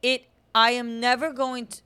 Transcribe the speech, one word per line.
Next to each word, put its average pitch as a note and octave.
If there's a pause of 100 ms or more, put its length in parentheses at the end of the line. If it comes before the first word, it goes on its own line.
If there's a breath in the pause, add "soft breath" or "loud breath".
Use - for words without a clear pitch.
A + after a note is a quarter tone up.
it, B3+ (280)
I A3+
am A#3+
never B3
going B3+
to -